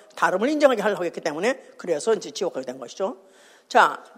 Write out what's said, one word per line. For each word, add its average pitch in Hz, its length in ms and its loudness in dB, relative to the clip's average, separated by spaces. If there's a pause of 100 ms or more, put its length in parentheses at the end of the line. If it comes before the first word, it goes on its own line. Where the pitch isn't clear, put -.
(160)
다름을 185 340 0
인정하게 277 320 4
하려고 185 240 0
했기 - 160 -8
때문에, 175 400 -2 (160)
그래서 175 360 -2
이제 170 180 -4
지옥 170 220 -6
가게 131 120 -8
된 127 120 -10
것이죠. 190 400 -8 (520)
자, - 340 4 (140)